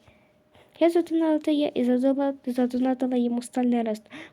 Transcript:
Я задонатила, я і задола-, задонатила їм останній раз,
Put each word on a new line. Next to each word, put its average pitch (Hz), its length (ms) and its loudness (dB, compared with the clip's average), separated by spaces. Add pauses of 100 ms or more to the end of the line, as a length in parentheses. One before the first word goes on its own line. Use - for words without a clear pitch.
(800)
Я 330 100 4
задонатила, 320 680 0
я 294 120 0
і 247 160 -2
задола-, 269 500 2 (120)
задонатила 247 720 0
їм 240 220 0
останній 240 440 0
раз, 220 200 -4 (300)